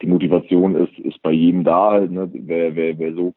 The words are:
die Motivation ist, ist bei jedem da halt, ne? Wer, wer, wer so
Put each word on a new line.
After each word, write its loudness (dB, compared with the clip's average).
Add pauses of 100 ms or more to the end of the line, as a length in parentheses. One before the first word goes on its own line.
die -6
Motivation 2
ist, -2
ist -10
bei -2
jedem 2
da 4
halt, 2
ne? -6
Wer, -4
wer, -4
wer -6
so -4